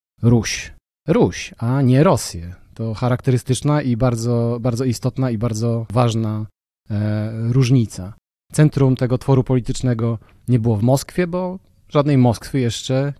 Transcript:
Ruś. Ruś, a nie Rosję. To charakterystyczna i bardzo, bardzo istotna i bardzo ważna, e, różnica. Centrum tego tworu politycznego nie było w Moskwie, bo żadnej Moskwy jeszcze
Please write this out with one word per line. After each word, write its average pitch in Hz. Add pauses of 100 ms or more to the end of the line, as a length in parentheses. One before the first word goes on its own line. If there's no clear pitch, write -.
(220)
Ruś. 117 (340)
Ruś, 156
a 127
nie 131
Rosję. 90 (180)
To 113
charakterystyczna 127
i 123
bardzo, 117
bardzo 117
istotna 127
i 113
bardzo 113
ważna, 110 (440)
e, 107 (200)
różnica. 120 (380)
Centrum 139
tego 123
tworu 127
politycznego 117 (280)
nie 120
było 113
w 104
Moskwie, 139
bo 180 (300)
żadnej 147
Moskwy 123
jeszcze 131